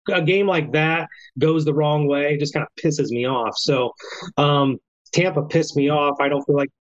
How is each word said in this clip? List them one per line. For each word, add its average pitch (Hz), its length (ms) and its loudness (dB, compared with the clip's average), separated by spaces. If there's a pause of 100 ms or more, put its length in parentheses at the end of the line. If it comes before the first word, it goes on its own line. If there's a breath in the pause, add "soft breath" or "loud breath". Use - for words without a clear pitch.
(120)
a 180 100 2
game 190 260 2
like 156 260 0
that 156 340 0 (320 loud breath)
goes 156 240 2
the 147 100 0
wrong 151 360 0
way, 143 240 0
it 147 80 -2
just 147 100 -2
kinda 135 160 -4 (100)
pisses 151 320 -2
me 120 160 -2
off. 120 300 -2
So, 127 380 0 (420 loud breath)
um, 143 440 2 (320)
Tampa 180 300 0
pissed 156 340 -2
me 143 140 2
off. 147 320 2
I 139 60 2
don't 139 160 0
feel 143 120 2
like 139 140 0 (120)